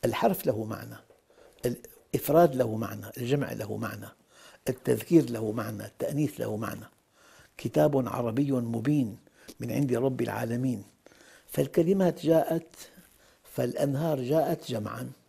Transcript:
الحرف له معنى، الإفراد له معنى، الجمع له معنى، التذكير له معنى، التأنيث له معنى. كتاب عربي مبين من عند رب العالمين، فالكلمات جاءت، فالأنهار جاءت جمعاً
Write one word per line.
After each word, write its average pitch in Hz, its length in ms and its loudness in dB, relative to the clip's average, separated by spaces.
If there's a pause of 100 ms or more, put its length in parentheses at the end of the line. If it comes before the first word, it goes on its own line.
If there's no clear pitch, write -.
الحرف - 400 0
له 110 180 0
معنى، 110 320 -10 (680)
الإفراد 143 880 2
له 117 200 0
معنى، 110 300 -6 (120)
الجمع 127 360 -2
له 104 240 -6
معنى، 107 300 -8 (640)
التذكير 127 600 2
له 110 220 -4
معنى، 107 340 -6
التأنيث - 540 -4
له 110 180 -4
معنى. 104 280 -8 (720)
كتاب 139 500 2
عربي 123 440 -2
مبين 120 680 0 (420)
من 120 120 -6
عند 127 220 0
رب 127 280 0
العالمين، 117 640 -2 (640)
فالكلمات 170 800 2
جاءت، 160 500 2 (680)
فالأنهار 139 760 0
جاءت 147 500 0
جمعاً 120 400 -6 (180)